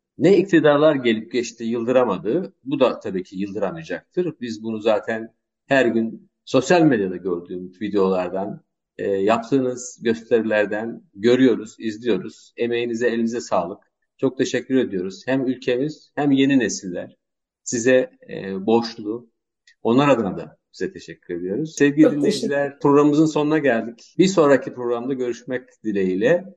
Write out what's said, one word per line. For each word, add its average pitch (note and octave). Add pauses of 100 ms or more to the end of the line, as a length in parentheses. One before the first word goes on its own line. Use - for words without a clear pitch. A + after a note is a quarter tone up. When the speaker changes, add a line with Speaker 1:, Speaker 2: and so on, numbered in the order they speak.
(180)
Speaker 1:
ne F3
iktidarlar D3+
gelip A2+
geçti A#2+
yıldıramadı, A#2+ (100)
bu C3+
da A#2
tabii F#2+
ki F#2+
yıldıramayacaktır. F#2+
Biz A2
bunu A2
zaten A2 (340)
her C3
gün A2+ (160)
sosyal E3
medyada G2+
gördüğümüz F2+
videolardan, F#2+ (360)
e, G2
yaptığınız A#2
gösterilerden A2 (100)
görüyoruz, A2+
izliyoruz. A2
Emeğinize, A#2+
elinize A#2
sağlık. F#2+ (260)
Çok C3+
teşekkür C3
ediyoruz. F#2+
Hem C3
ülkemiz C3
hem C#3+
yeni C3+
nesiller F#2+ (480)
size, B2+ (180)
e, G2
borçlu. A2+ (540)
Onlar B2+
adına G2+
da - (140)
size -
teşekkür -
ediyoruz. G#2
Sevgili C#3+
Speaker 2:
Çok -
teşekkür D3
Speaker 1:
dinleyiciler, C#3+
programımızın D3
sonuna D3+
geldik. A#2
Bir F#3
sonraki C#3+
programda A#2+
görüşmek B2
dileğiyle. G#2 (120)